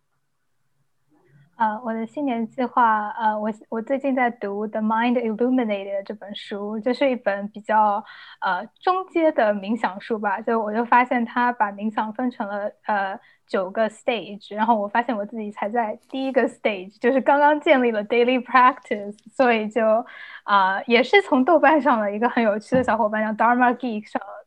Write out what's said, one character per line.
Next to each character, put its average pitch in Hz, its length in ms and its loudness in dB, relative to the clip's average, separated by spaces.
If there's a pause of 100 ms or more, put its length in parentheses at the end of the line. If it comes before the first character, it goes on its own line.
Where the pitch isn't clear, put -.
(1500)
呃， 220 300 -2
我 226 80 -4
的 226 120 -6
新 294 200 -6
年 233 240 -2
计 254 160 -4
划， 220 460 2
呃， 214 280 -2
我， 214 140 -4 (160)
我 226 120 -6
最 269 160 -2
近 269 200 -2
在 247 120 2
读 208 420 -6
《The 220 100 -6
Mind 220 400 0
Illuminated》 214 840 -2
这 214 100 -10
本 208 200 -16
书， 208 460 -10
这 247 120 0
是 277 160 0
一 254 60 0
本 202 360 -4
比 208 100 -18
较， 214 440 2 (360)
呃， 190 260 -4 (140)
中 370 320 -2
阶 320 180 4
的 226 240 2
冥 202 240 -4
想 202 220 -4
书 220 180 -6
吧。 208 220 -4
就 226 200 -2
我 214 140 -4
就 233 100 -2
发 240 200 4
现 240 200 -2
他 240 280 -2
把 214 180 -2
冥 208 240 -6
想 220 200 -4
分 254 140 -4
成 226 200 -6
了， 202 200 -6 (180)
呃， 196 300 -2 (300)
九 190 240 -4
个 220 180 -2
stage， 208 680 -8
然 214 100 -2
后 240 80 4
我 202 140 -2
发 233 120 -2
现 240 160 -2
我 202 80 -6
自 226 140 -12
己 208 140 -8
才 208 160 -6
在 226 280 -4 (120)
第 269 180 -6
一 262 60 -4
个 262 160 2
stage， 202 500 -6
就 247 140 2
是 269 80 2
刚 285 180 4
刚 294 220 4
建 302 200 4
立 240 120 2
了 208 140 -2
daily 240 360 2
practice， 240 720 2 (180)
所 240 200 4
以 214 160 0
就， 220 360 2 (380)
啊， 196 460 2
也 233 120 6
是 392 220 4
从 262 220 2
豆 320 160 4
瓣 294 200 6
上 247 200 2
的 202 100 -2
一 208 80 -4
个 240 100 0
很 233 140 0
有 214 160 2
趣 - 160 -4
的 254 80 4
小 220 140 0
伙 214 120 0
伴 214 140 -4
叫 214 220 -2
Dharma 247 320 4
Geek 220 340 -6
上， - 100 -6 (260)